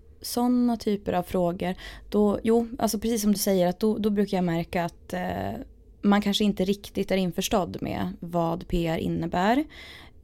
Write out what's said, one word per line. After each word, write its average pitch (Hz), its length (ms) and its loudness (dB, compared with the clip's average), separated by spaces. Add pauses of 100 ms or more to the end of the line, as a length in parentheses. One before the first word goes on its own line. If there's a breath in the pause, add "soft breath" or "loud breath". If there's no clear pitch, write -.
(220)
såna 240 560 2
typer 202 360 -2
av 180 100 2
frågor, 180 520 0 (340 loud breath)
då, 208 340 4
jo, 233 240 4 (120)
alltså 214 200 0
precis 226 220 0
som 208 100 4
du 196 60 4
säger, 190 300 4
att 180 120 -2
då, 220 180 2
då 214 120 0
brukar 202 280 0
jag 180 60 2
märka 170 420 -2
att, - 280 -10
eh, 180 380 -4 (500)
man 202 200 4
kanske 202 220 0
inte 208 220 2
riktigt 196 460 -4
är 190 60 2
införstådd 185 640 0
med - 280 -4 (100)
vad 170 480 -2
P 170 200 0
R 165 100 -2
innebär 175 680 0 (580 loud breath)